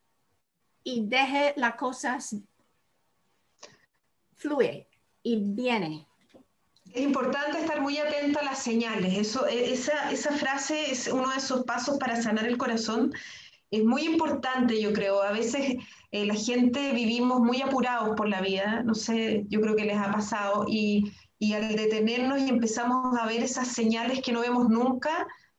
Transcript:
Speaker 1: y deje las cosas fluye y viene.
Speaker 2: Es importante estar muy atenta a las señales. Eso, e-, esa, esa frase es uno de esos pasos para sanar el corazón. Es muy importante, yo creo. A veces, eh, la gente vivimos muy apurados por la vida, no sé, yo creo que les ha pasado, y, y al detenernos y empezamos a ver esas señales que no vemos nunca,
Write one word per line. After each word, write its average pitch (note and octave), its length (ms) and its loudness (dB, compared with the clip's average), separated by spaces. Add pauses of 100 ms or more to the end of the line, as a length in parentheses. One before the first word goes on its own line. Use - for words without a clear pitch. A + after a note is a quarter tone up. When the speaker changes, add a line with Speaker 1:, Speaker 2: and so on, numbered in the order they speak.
(840)
Speaker 1:
y A#3+ 240 -2
deje C#4 500 2
las A#3+ 180 0
cosas B3+ 600 -4 (2000)
fluye C4+ 520 -2 (360)
y A3+ 180 0 (120)
viene. G3+ 540 -2 (840)
Speaker 2:
Es B3 120 -4
importante C#4 560 0
estar D#4 220 -2
muy C#4+ 160 0
atenta D4 420 0
a C#4+ 60 -2
las C4+ 180 -4
señales. A3 540 0
Eso, A3+ 300 0
e-, B3 260 0
esa, C#4 380 -2
esa D4 200 -2
frase C#4+ 600 -2
es B3+ 160 -4
uno B3+ 220 0
de C4 80 -2
esos B3+ 280 -2
pasos C#4 340 -2
para A#3 220 0
sanar A3 260 0
el A#3+ 100 0
corazón. A3+ 560 0 (560)
Es G#3+ 140 2
muy C4 220 4
importante, C4 760 2
yo G#3 120 2
creo. G3+ 280 2
A G3+ 100 2
veces, B3 440 0 (360)
eh, G#3 140 -2
la G#3 80 0
gente B3 600 2
vivimos A#3+ 480 2
muy A#3+ 200 4
apurados B3 540 0
por G#3+ 120 0
la F#3+ 140 0
vida, G3 420 0
no A3 120 2
sé, A3 540 0
yo G#3+ 120 2
creo G#3+ 140 2
que G#3 100 0
les G#3 120 0
ha G3+ 140 -2
pasado, G#3 560 0
y, G#3 440 2 (260)
y G#3+ 160 0
al G#3+ 220 -2
detenernos A3+ 640 2
y C4+ 80 0
empezamos B3 680 0
a A3+ 80 -2
ver A3+ 160 -2
esas B3+ 240 -4
señales A#3 560 0
que B3+ 80 -4
no A#3 100 0
vemos B3 280 2
nunca, B3+ 580 2 (320)